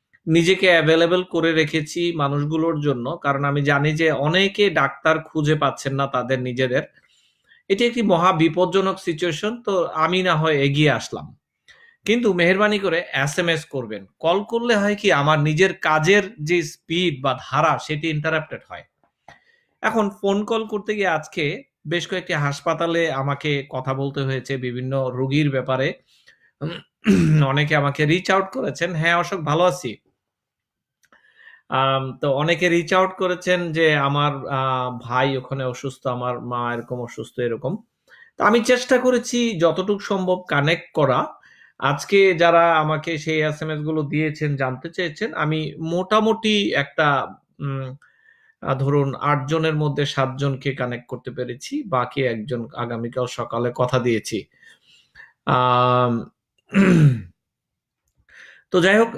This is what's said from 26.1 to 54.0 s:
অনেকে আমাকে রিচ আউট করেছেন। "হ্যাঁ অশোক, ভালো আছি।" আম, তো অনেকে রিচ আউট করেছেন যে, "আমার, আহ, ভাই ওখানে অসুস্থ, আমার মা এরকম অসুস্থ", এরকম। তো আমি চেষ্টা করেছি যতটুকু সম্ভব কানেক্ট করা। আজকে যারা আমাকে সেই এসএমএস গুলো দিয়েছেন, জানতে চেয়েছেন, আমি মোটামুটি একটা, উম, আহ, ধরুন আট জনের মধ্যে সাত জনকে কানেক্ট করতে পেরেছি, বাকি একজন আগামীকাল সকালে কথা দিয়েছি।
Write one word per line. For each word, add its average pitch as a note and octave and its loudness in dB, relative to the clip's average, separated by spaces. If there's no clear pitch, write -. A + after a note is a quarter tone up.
অনেকে D3 2
আমাকে C#3+ 0
রিচ F3 2
আউট F#3+ 2
করেছেন। F3+ -4
"হ্যাঁ E3 2
অশোক, F3 -2
ভালো D3+ 2
আছি।" B2+ -2
আম, C3+ 0
তো C#3+ 0
অনেকে D#3+ 0
রিচ E3+ 0
আউট F#3 4
করেছেন F3+ -2
যে, D#3 2
"আমার, C#3+ 0
আহ, B2+ -2
ভাই C3 0
ওখানে C3+ -6
অসুস্থ, B2+ -8
আমার B2 -4
মা A#2+ -4
এরকম A#2+ -8
অসুস্থ", A#2+ -10
এরকম। B2 -4
তো - 0
আমি A3+ 4
চেষ্টা B3 2
করেছি A#3+ 0
যতটুকু F#3 2
সম্ভব F3+ -2
কানেক্ট D3+ 0
করা। C#3 2
আজকে F#3 2
যারা E3+ 6
আমাকে D#3 -2
সেই D#3 -2
এসএমএস D3+ -4
গুলো D#3 -2
দিয়েছেন, D3+ -2
জানতে C3 -6
চেয়েছেন, F3 -6
আমি D#3 -2
মোটামুটি G#3 0
একটা, C#3 0
উম, C3+ -6
আহ, C3+ -4
ধরুন C#3 0
আট C#3 -2
জনের D#3+ 0
মধ্যে D3 -2
সাত C3+ -2
জনকে C#3 -4
কানেক্ট B2 -6
করতে B2 -12
পেরেছি, B2 -8
বাকি C3+ -2
একজন A#2 -4
আগামীকাল A#2+ -6
সকালে A#2+ -4
কথা B2 0
দিয়েছি। A2+ -2